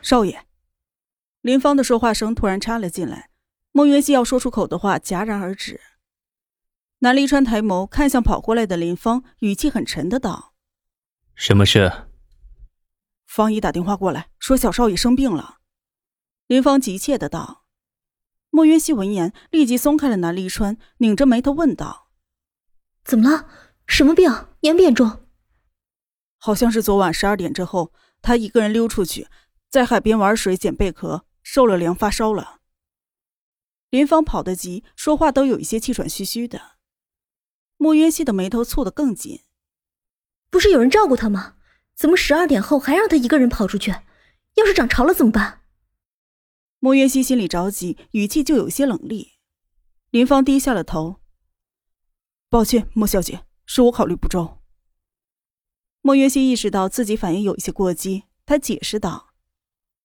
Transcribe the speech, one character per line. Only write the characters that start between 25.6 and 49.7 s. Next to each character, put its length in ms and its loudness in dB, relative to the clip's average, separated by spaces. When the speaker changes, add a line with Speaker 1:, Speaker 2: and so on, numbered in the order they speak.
Speaker 1:
“好 160 -2
像 180 2
是 120 0
昨 120 2
晚 160 2
十 140 -2
二 100 2
点 160 -6
之 140 -6
后， 260 -6
他 140 2
一 120 -2
个 140 2
人 100 0
溜 160 0
出 160 -2
去， 240 -8
在 120 2
海 160 0
边 200 0
玩 180 2
水 180 -2
捡 200 -4
贝 160 -2
壳， 340 -10
受 240 0
了 100 2
凉 200 -2
发 160 -2
烧 200 -2
了。” 280 -8
林 160 2
芳 180 2
跑 200 -4
得 120 -4
急， 280 -12
说 220 -2
话 140 2
都 160 2
有 100 0
一 60 -10
些 160 -6
气 120 -6
喘 160 -6
吁 160 -10
吁 240 -8
的。 260 -16
莫 180 2
渊 160 4
熙 120 -4
的 80 -2
眉 160 -2
头 160 -2
蹙 200 -4
得 80 -4
更 240 -4
紧。 260 -16
Speaker 3:
“不 80 4
是 100 4
有 100 6
人 80 4
照 200 4
顾 80 2
他 160 -2
吗？ 240 -8
怎 120 -2
么 80 4
十 200 0
二 100 2
点 160 2
后 160 0
还 160 -2
让 160 2
他 80 2
一 100 0
个 120 2
人 100 2
跑 160 -4
出 100 -6
去？ 140 -4
要 100 4
是 80 4
涨 160 2
潮 160 0
了 120 4
怎 100 2
么 60 4
办？” 300 -4
Speaker 1:
莫 120 4
渊 120 6
熙 160 0
心 160 0
里 80 -2
着 240 -4
急， 260 -8
语 160 -2
气 160 -2
就 140 2
有 100 0
些 180 -2
冷 180 -2
厉。 320 -12